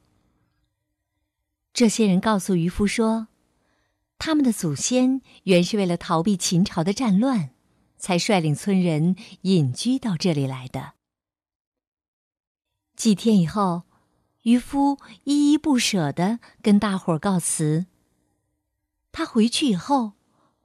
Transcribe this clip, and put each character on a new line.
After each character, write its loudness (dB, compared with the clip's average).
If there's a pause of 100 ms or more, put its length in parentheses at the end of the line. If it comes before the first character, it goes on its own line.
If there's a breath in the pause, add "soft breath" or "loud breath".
(1700)
这 4
些 2
人 2
告 0
诉 -2
渔 0
夫 -2
说， -2 (920)
他 -4
们 2
的 2
祖 -4
先 0 (220 loud breath)
原 4
是 -2
为 0
了 0
逃 -2
避 2
秦 0
朝 -2
的 0
战 0
乱， 0 (480)
才 -2
率 2
领 0
村 0
人 0 (260 loud breath)
隐 2
居 -4
到 -4
这 0
里 -2
来 -12
的。 -12 (2000)
几 0
天 2
以 4
后， -4 (600)
渔 4
夫 -2 (260 loud breath)
依 2
依 4
不 0
舍 0
地 -2 (240 soft breath)
跟 4
大 0
伙 -2
儿 -2
告 0
辞。 -2 (1200)
他 -8
回 2
去 -2
以 0
后， -2 (520)